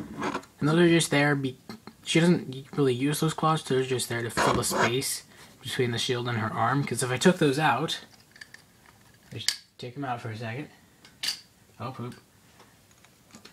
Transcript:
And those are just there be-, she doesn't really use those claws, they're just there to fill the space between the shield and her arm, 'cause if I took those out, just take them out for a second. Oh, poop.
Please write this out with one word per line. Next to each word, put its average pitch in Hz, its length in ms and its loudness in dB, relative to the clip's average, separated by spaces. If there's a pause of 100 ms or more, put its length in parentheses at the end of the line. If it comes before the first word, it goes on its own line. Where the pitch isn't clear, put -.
(600)
And 139 80 2
those 160 100 4
are 175 100 8
just 165 220 4
there 147 240 4
be-, 131 220 -4 (500)
she - 140 4
doesn't 143 460 2 (100)
really 135 160 4
use 139 280 0
those 160 120 0
claws, 160 320 0
they're 131 180 0
just 131 280 -4
there 117 120 -4
to 120 60 -6
fill - 240 0
the 117 100 0
space - 600 -2 (400)
between 120 280 0
the 117 60 -2
shield 120 320 -2
and 120 80 -2
her 110 160 -2
arm, 123 320 2
'cause 120 180 -4
if 123 80 -2
I 127 60 0
took 175 220 6
those 143 200 2
out, 147 420 0 (1300)
just - 300 -6 (160)
take 120 160 -12
them 143 100 -10
out 120 160 -6
for 117 80 -10
a 107 80 -8
second. 120 320 -10 (1120)
Oh, 117 120 -8
poop. 120 220 -12 (1400)